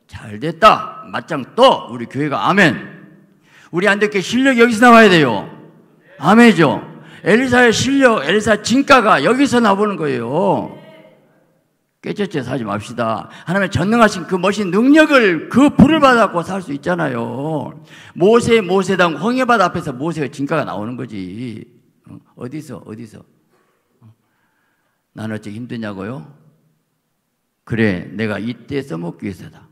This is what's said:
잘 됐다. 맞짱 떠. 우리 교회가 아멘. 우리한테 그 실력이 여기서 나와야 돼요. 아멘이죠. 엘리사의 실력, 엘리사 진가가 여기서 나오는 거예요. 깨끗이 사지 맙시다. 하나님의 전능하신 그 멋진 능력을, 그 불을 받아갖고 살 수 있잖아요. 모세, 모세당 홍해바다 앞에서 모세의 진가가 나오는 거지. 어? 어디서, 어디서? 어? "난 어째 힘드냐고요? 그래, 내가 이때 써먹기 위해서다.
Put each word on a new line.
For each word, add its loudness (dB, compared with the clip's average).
잘 -18
됐다. 0
맞짱 -10
떠. 2
우리 -12
교회가 -4
아멘. 0
우리한테 0
그 -4
실력이 0
여기서 4
나와야 8
돼요. 2
아멘이죠. 4
엘리사의 2
실력, 2
엘리사 0
진가가 2
여기서 2
나오는 0
거예요. -4
깨끗이 -6
사지 -6
맙시다. -6
하나님의 -2
전능하신 2
그 -4
멋진 -2
능력을, 4
그 4
불을 4
받아갖고 2
살 -8
수 -12
있잖아요. -6
모세, 4
모세당 0
홍해바다 0
앞에서 -6
모세의 -8
진가가 -6
나오는 -10
거지. -12
어? -20
어디서, -16
어디서? -18
어? -20
"난 -10
어째 -12
힘드냐고요? -12
그래, -2
내가 -6
이때 -10
써먹기 -12
위해서다. -14